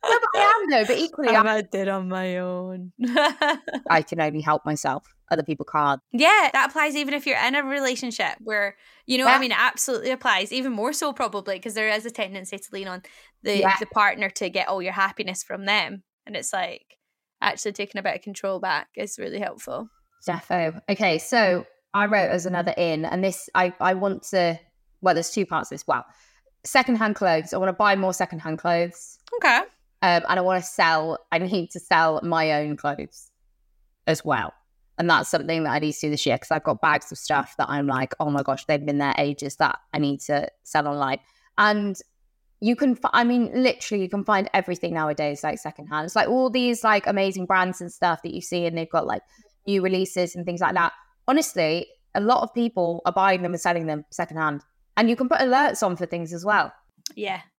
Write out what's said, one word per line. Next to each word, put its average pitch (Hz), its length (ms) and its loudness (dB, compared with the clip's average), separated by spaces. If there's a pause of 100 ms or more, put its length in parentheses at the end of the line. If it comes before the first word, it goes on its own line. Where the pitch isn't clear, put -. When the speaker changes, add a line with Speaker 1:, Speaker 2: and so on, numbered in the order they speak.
Speaker 1:
No, 453 140 4
but - 80 -2 (120)
I 427 220 6
am, 370 80 -2
though, 233 160 4
but - 120 2
equally, 302 300 -2
Speaker 2:
I'm 220 180 6
Speaker 1:
I 220 120 2
Speaker 2:
out 208 120 -6
there 196 220 -2
on 190 160 -4
my 185 300 -4
own. 180 640 -8
<laughs> 240 40 -2 (840)
Speaker 1:
I 165 180 6
can 170 140 -4
only 151 200 0
help 151 260 0
myself. 147 380 -2 (260)
Other 160 120 0
people 147 280 -4
can't. 147 300 2 (120)
Speaker 2:
Yeah, 320 400 6
that 269 180 2
applies 302 260 0
even 285 180 -4
if 285 120 -6
you're 269 120 0
in 262 160 0
a 285 80 0
relationship 262 800 -4
where, 208 360 -4 (300)
you 254 100 0
know 254 80 2
what 254 60 6
I 254 60 8
Speaker 1:
Yeah. 269 40 4
Speaker 2:
mean? 247 120 0
It 180 80 0
absolutely 247 500 0
applies, 214 420 0
even 254 200 -4
more 226 200 -2
so 302 200 -4
probably, 202 480 -4
'cause 214 140 -10
there 214 140 -2
is 214 160 -2
a 233 60 -10
tendency 190 480 -8
to - 140 -18
lean 196 160 -10
on 185 140 -10 (400)
the, 202 160 0
Speaker 1:
Yeah. 190 200 4
Speaker 2:
the 214 80 -6
partner 202 440 0
to 190 200 -6
get 185 180 -2
all 190 140 -2
your 185 100 -6
happiness 190 500 -4
from 196 220 -10
them. 196 380 -2 (240)
And 208 100 -10
it's - 160 -8
like, - 460 -8 (420)
actually 202 320 -2
taking 202 260 -8
a 190 40 -8
bit 190 140 -2
of - 60 -12
control 190 380 -6
back 170 360 -2
is 208 220 -8
really 196 220 -8
helpful. 202 480 -10 (400)
Speaker 1:
Defo. 170 600 -4
Okay, 190 300 2
so 190 480 2 (280)
I 208 120 2
wrote 202 240 2
as 175 160 -2
another 180 300 -2
in, 160 300 0
and 185 180 -2
this, - 300 -4
I, 180 260 2
I 185 140 2
want 190 360 -4
to, 170 280 2 (420)
well, 185 140 4
there's - 160 -2
two 196 160 0
parts - 240 -4
to - 60 -12
this. - 100 -16
Wow. 123 180 -2 (600)
Secondhand 226 520 2
clothes. 165 380 0
I - 40 0
wanna 190 160 0
buy 202 220 4
more 190 160 0
secondhand 165 460 -4
clothes. 175 600 -2 (180)
Speaker 2:
Okay. 269 220 6 (440)
Speaker 1:
Um, 175 260 4
and 185 100 2
I - 20 2
wanna 185 220 2
sell, 165 560 2 (140)
I 170 60 2
need 180 340 -2
to 175 80 -12
sell 160 420 4
my 160 300 0 (100)
own 151 140 -4
clothes 147 540 -8 (760)
as 156 180 0
well. 117 280 -2 (440)
And 170 140 2
that's 156 180 4
something 160 360 -2
that 143 80 0
I 139 80 2
need 151 120 -2
to - 100 -8
do 151 80 -2
this 147 140 -2
year, 127 140 2
'cause - 140 -8
I've 151 120 -2
got 147 160 -2
bags 151 300 2
of 151 80 -14
stuff - 400 -2
that 139 100 0
I'm 143 180 -2
like, 131 340 -2
"Oh 151 100 -2
my 143 140 0
gosh, 135 200 -4
they've 143 200 0
been 143 140 0
there 143 200 0
ages," 143 380 -2
that - 220 2 (140)
I 147 60 -4
need 143 240 0
to 143 260 -2 (140)
sell 151 240 -2
online. 143 320 -2 (400)
And 208 380 2 (640)
you 233 160 2
can, 262 180 2
fi-, - 180 -4
I 240 120 4
mean, 240 300 2
literally 233 480 0
you 185 60 -4
can 202 160 -2
find 208 300 2
everything 180 400 0
nowadays, 151 480 -2
like, 185 160 -4
secondhand. 151 480 -8
It's 180 100 -12
like 214 120 4
all 254 200 2
these, 247 360 0
like, 214 240 4
amazing 190 380 0
brands 185 340 0
and 175 120 -12
stuff 175 300 0
that 170 120 -8
you 175 60 -6
see, 175 260 -2
and 165 120 -2
they've 165 120 -4
got, 165 160 0
like, - 160 -6 (440)
new 196 160 2
releases 185 540 0
and 175 100 -8
things 175 140 -4
like 180 140 2
that. 180 180 2 (340)
Honestly, 180 640 2 (260)
a 196 60 0
lot 240 220 4
of 226 120 -6
people 180 500 -2
are 180 80 0
buying 190 300 4
them 175 100 -2
and 170 80 -4
selling 175 260 0
them 151 240 -4
secondhand. 156 520 -4 (340)
And 226 140 4
you 233 60 2
can 254 120 0
put 330 120 2
alerts 262 440 4
on 180 120 0
for 175 100 -4
things 170 260 -8
as 170 120 -10
well. 202 280 2 (440)
Speaker 2:
Yeah. 190 240 -6 (180)